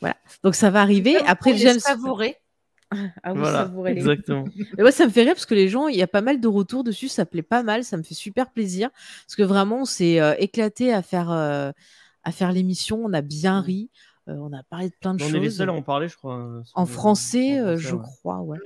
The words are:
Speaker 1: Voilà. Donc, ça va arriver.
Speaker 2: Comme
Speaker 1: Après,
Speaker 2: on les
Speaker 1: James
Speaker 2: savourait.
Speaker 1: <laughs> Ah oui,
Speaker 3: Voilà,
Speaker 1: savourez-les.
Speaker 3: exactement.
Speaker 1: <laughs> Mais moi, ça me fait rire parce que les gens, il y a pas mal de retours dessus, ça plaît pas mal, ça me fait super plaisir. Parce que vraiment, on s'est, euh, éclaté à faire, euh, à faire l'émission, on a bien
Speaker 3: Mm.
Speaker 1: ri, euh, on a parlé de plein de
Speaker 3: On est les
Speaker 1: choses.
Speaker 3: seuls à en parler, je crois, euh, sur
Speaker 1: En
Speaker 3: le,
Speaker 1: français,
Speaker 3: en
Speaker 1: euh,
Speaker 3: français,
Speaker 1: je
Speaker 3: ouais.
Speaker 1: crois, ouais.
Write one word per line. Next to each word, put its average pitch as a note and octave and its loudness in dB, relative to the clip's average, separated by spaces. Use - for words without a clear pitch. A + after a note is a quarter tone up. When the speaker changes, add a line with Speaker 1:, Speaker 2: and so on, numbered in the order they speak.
Speaker 1:
Voilà. - -4
Donc, F#3+ 4
ça G#3 4
va G3+ 4
arriver. G3+ 4
Speaker 2:
Comme F4+ 2
Speaker 1:
Après, - 4
Speaker 2:
on B3 6
les G#3 2
Speaker 1:
James B3 6
Speaker 2:
savourait. C4 -2
Speaker 1:
<laughs> - -20
Ah F#3 -6
oui, F#3+ -4
Speaker 3:
Voilà, D3+ 0
Speaker 1:
savourez-les. F#3 -4
Speaker 3:
exactement. C#3+ 0
Speaker 1:
<laughs> G3+ -10
Mais G3 2
moi, A#3+ 10
ça D#4+ 4
me A#3+ 6
fait A#3 4
rire C#4+ 4
parce - -8
que A#3 -2
les F#3+ 6
gens, C4 -2
il C#4+ -2
y F3+ 2
a F3+ 2
pas G3+ 0
mal C4 0
de A3+ 2
retours G3+ 0
dessus, A#3+ -6
ça F#3+ -4
plaît E3 -6
pas A#3+ -2
mal, A3+ -2
ça F#3 -6
me D#3+ -6
fait D#3 -16
super B3 -6
plaisir. G3+ -4
Parce - -18
que G#3 4
vraiment, G3+ 2
on - -4
s'est, E3+ 2
euh, D3+ 4
éclaté A3 -2
à F#3+ 0
faire, F3 -4
euh, D3 -2
à E3+ -6
faire F3+ -2
l'émission, F#3 -2
on G#3 -4
a D#3 0
bien D3+ -2
Speaker 3:
Mm. C#3 -4
Speaker 1:
ri, F#3+ -6
euh, D#3 -10
on D3 -12
a C3 -14
parlé F3+ -10
de F3 -16
plein F#3 -4
de F3+ -4
Speaker 3:
On D3 -2
est D#3 -2
les G3+ 0
Speaker 1:
choses. G#3 -6
Speaker 3:
seuls F#3 -2
à F3+ -2
en D3+ -6
parler, D3 -4
je - -20
crois, B2+ -10
euh, A#2+ -12
sur - -12
Speaker 1:
En F3+ 2
Speaker 3:
le, E3+ 0
Speaker 1:
français, A#3+ 0
Speaker 3:
en A#3+ -2
Speaker 1:
euh, E3+ 0
Speaker 3:
français, D#3+ -6
Speaker 1:
je B2 -4
Speaker 3:
ouais. A2+ -6
Speaker 1:
crois, F3 -10
ouais. D#3 -10